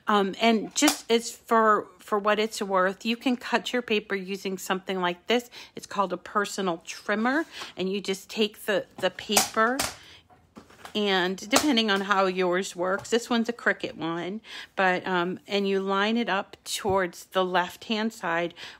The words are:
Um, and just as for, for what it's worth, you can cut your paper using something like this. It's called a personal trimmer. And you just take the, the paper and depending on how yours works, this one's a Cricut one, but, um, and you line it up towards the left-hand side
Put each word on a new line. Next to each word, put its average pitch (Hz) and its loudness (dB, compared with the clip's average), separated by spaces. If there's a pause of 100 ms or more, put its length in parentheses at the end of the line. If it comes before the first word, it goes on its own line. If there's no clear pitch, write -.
Um, 196 2
and 226 2
just - 2
as 233 2
for, 220 4 (120)
for 208 -2
what 208 2
it's 220 -2
worth, 190 0
you 226 2
can 240 0
cut - -2
your 247 0
paper 208 -2
using 190 -4
something 190 -4
like 175 -2
this. 240 2 (280)
It's - -12
called 196 -2
a 180 -4
personal 196 -2
trimmer. 247 0 (320)
And 185 -2
you 196 -2
just - -6
take - -2
the, 190 0 (140)
the 185 0
paper 220 0 (1160)
and 190 0
depending 262 2
on 196 2
how 196 2
yours 185 0
works, 185 -2
this 233 0
one's 233 2
a 240 -4
Cricut - -2
one, 170 -6 (340)
but, 185 2
um, 180 0
and 202 0
you 196 2
line 196 2
it 233 0
up 190 -2
towards 190 0
the 185 2
left-hand 185 -2
side 170 -2 (260)